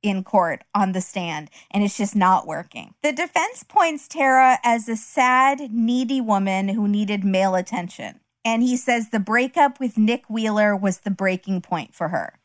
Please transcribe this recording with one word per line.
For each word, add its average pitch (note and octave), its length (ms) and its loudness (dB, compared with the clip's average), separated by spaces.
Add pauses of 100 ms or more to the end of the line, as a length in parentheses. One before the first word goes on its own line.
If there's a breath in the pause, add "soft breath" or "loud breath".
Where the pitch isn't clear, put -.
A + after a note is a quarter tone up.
in F#3+ 220 -2
court E3+ 400 0 (100)
on F#3+ 180 0
the F#3 100 -2
stand, E3 480 -8 (200 loud breath)
and G3+ 140 0
it's G3+ 140 -4
just G#3 180 -4
not F#3 300 4
working. D3+ 560 -12
The D4 100 0
defense F4 500 -4
points E4 460 0
Tara C4 560 4
as A#3 240 0
a A3+ 80 -4
sad, C4 760 0
needy B3 480 0
woman G3 500 0
who G#3 180 0
needed G#3 360 -2
male F#3+ 300 2
attention. F3+ 680 -6 (240)
And A3+ 180 0
he B3 140 0
says A#3+ 340 -2
the A3 100 0
breakup B3+ 580 2
with B3 200 -4
Nick A3+ 300 2
Wheeler G#3+ 460 2
was F#3+ 260 -2
the G3+ 100 -6
breaking F#3 500 -2
point D3+ 340 -6
for E3 140 -4
her - 360 -6